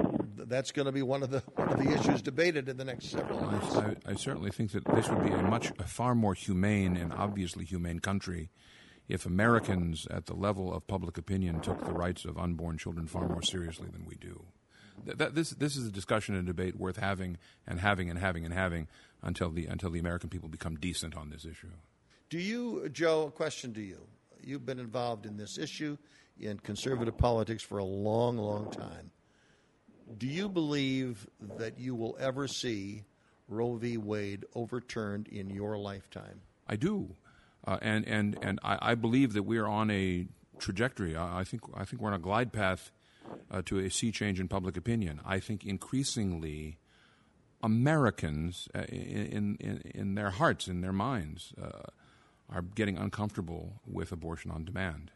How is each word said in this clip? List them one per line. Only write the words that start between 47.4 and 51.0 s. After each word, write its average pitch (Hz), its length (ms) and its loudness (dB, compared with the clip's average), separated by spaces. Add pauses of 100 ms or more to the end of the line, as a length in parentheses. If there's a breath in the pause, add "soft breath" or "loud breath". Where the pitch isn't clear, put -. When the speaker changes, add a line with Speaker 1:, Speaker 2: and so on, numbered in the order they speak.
Speaker 2:
Americans, 110 1120 4
uh, 92 80 -2
in, 104 800 -2
in, 101 220 -4 (100)
in 98 220 -2
their 101 160 0
hearts, 110 380 2
in 90 140 -2
their 92 100 -2
minds, 98 680 -2